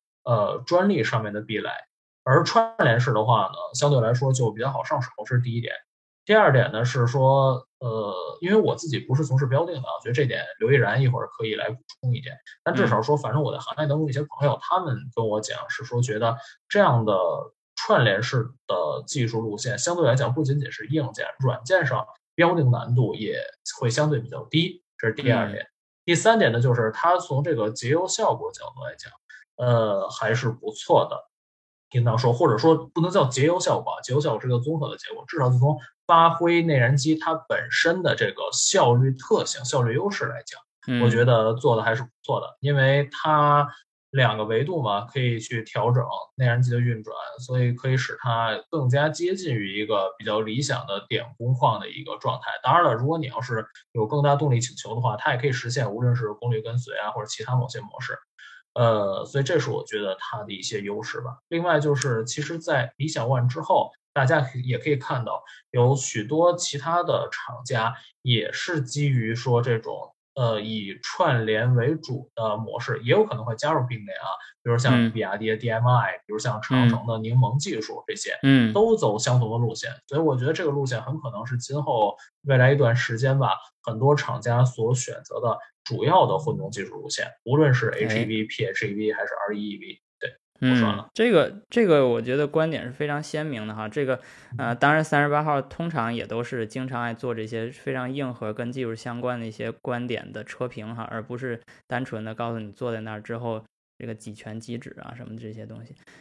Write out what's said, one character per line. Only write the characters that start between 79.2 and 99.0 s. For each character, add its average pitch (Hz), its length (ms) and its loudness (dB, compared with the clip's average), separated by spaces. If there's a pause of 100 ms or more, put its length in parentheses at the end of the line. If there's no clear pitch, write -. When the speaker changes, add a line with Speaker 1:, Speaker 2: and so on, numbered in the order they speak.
Speaker 1:
同 110 120 0
的 113 40 -2
路 117 180 0
线。 - 160 -10 (160)
所 139 120 -4
以 - 20 0
我 147 160 2
觉 123 80 -2
得 156 80 0
这 185 100 -4
个 156 80 0
路 143 140 -2
线 123 160 -4
很 139 180 -6
可 127 120 -8
能 107 160 -10
是 123 100 -4
今 139 260 -4
后 117 320 2 (280)
未 139 160 4
来 127 160 8
一 - 20 2
段 120 180 4
时 120 220 0
间 135 220 2
吧， 110 140 2 (300)
很 110 160 -6
多 139 160 6
厂 127 240 -2
家 120 240 2
所 123 320 2
选 - 300 -6
择 - 160 -8
的 117 160 -2 (280)
主 101 180 -4
要 156 240 6
的 95 100 0
混 104 200 -2
动 95 120 -8
技 101 160 -8
术 92 120 -14
路 95 120 -12
线， - 180 -6 (180)
无 123 120 0
论 147 160 6
是 117 180 2
H 110 280 -2
E 113 80 0
V、 110 160 -2
Speaker 2:
哎。 107 60 -4
Speaker 1:
P - 180 -6
H 104 220 -4
E 101 60 -6
V 107 180 -2
还 107 120 -4
是 104 40 -8 (200)
R 104 80 -4
E 104 140 -6
E 101 80 -10
V。 95 220 -16 (180)
对， - 500 -6
我 127 60 4
说 117 140 4
完 104 80 -2
了。 104 80 -10
Speaker 2:
嗯， - 100 -20
这 233 160 2
个， 156 400 4
这 233 160 4
个 143 220 6
我 117 120 0
觉 127 160 -2
得 147 80 0
观 156 240 0
点 127 160 -6
是 123 60 -10
非 - 160 -6
常 147 160 -4
鲜 151 240 -8
明 110 220 -8
的 107 40 -8
哈。 107 160 -8
这 139 160 -4
个， 131 120 -2 (420)
呃， 120 160 -2
Speaker 1:
嗯。 - 40 -10
Speaker 2:
当 143 140 4
然 156 120 2
三 147 180 2
十 143 60 2
八 147 160 0
号 143 180 0
通 165 260 -8
常 120 240 -4
也 117 140 -6
都 113 160 -6
是 120 240 -6
经 131 220 -8
常 127 120 -8
爱 117 140 -6
做 120 180 -6
这 110 140 -8
些 113 240 -6
非 - 240 -8
常 127 180 -6
硬 135 220 -6
核 107 180 -8
跟 120 200 -6
技 131 100 -6
术 113 140 -6
相 120 240 -10